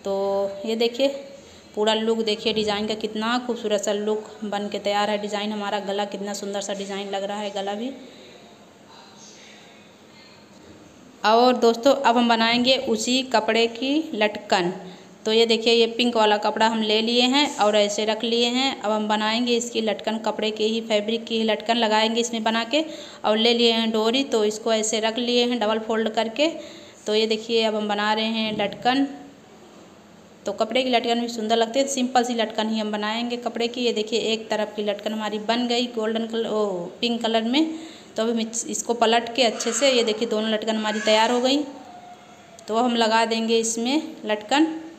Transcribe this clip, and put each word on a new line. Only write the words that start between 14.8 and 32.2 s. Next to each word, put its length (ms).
तो 80
ये 120
देखिए, 280
ये 140
पिंक 300
वाला 200
कपड़ा 300
हम 140
ले 200
लिए 220
हैं 340
और 180
ऐसे 300
रख 180
लिए 260
हैं। 320
अब 100
हम 160
बनाएंगे 500
इसकी 240
लटकन, 360
कपड़े 340
के 120
ही, 180
फैब्रिक 440
की 120
ही 60
लटकन 340
लगाएंगे 440
इसमें 220
बना 220
के। 180
और 120
ले 160
लिए 180
हैं 200
डोरी, 340
तो 200
इसको 280
ऐसे 260
रख 180
लिए 280
हैं 140
डबल 200
फोल्ड 300
करके। 380
तो 80
ये 120
देखिए, 360
अब 120
हम 120
बना 260
रहे 140
हैं 300
लटकन। 500
तो 80
कपड़े 300
की 60
लटकन 320
भी 80
सुंदर 260
लगती 240
है, 80
सिंपल 360